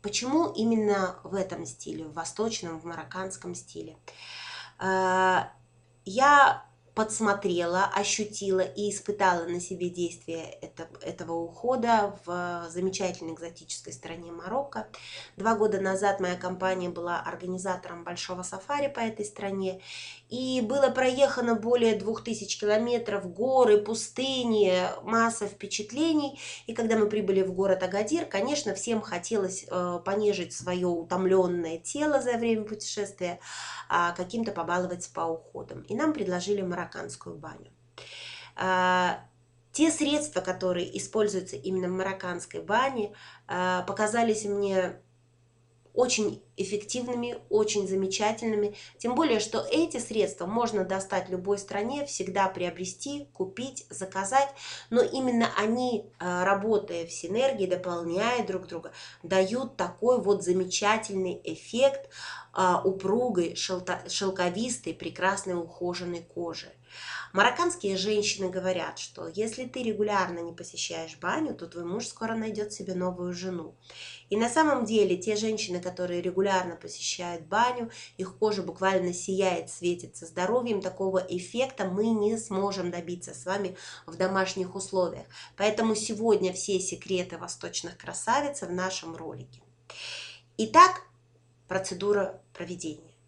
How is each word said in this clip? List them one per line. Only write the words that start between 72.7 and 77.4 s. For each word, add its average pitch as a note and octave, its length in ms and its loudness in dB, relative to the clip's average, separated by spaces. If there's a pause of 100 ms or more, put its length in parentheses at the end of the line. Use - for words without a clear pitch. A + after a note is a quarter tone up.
себе F#3 220 -8
новую F3+ 400 -2
жену. F3 400 -8 (560)
И G3+ 80 2
на A#3 100 4
самом C#4 380 4
деле G3 320 4
те G#3 180 0
женщины, G#3 440 -2
которые F3+ 420 -4
регулярно F#3 540 2
посещают F3 680 -8